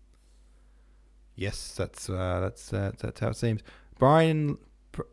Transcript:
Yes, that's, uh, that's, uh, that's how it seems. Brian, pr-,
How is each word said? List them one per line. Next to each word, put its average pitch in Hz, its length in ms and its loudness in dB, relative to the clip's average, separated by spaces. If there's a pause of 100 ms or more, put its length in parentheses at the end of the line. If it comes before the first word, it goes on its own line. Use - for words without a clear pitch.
(1300)
Yes, - 400 -6
that's, - 360 -6
uh, 92 300 0
that's, - 320 -6
uh, 101 260 -2
that's - 220 -8
how - 100 0
it - 60 -6
seems. 113 260 0 (360)
Brian, 156 600 4 (340)
pr-, - 100 -6 (100)